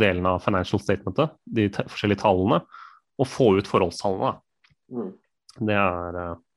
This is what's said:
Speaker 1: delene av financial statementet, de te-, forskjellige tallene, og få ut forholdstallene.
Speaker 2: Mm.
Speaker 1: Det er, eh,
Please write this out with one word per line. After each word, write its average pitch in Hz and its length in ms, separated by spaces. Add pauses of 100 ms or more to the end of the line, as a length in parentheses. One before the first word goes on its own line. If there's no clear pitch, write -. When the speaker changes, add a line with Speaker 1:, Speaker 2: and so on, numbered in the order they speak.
Speaker 1:
delene 92 320
av 90 100
financial 98 380
statementet, 101 540 (100)
de 110 240
te-, - 220
forskjellige 101 320
tallene, 104 380 (580)
og 135 100
få 120 300
ut 101 100
forholdstallene. 101 640 (560)
Speaker 2:
Mm. 113 220 (580)
Speaker 1:
Det 104 80
er, 87 460
eh, 85 120 (220)